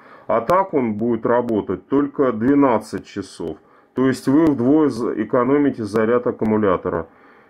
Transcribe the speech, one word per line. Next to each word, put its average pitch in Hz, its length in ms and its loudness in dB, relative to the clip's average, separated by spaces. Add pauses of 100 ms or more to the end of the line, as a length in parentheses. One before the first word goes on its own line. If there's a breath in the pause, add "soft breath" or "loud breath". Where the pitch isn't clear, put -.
(280 loud breath)
А 117 140 0
так 185 320 0
он 120 220 -2
будет 113 300 -2
работать 113 600 -2
только 143 440 0
двенадцать 113 760 0
часов. 92 520 -10 (360 soft breath)
То 131 140 0
есть 127 200 -2
вы 147 180 4
вдвое 143 440 2
за-, 113 320 -4
экономите 123 600 0
заряд 113 420 0
аккумулятора. 98 840 0 (420 soft breath)